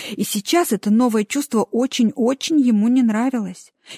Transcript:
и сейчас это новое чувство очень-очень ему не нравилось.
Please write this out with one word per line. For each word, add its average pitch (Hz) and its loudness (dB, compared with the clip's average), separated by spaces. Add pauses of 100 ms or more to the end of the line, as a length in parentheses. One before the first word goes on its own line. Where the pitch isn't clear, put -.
(120)
и 214 -4
сейчас 330 -2
это 208 0
новое 226 2
чувство 226 -2
очень-очень 254 0
ему 233 2
не 254 4
нравилось. 220 -2 (240)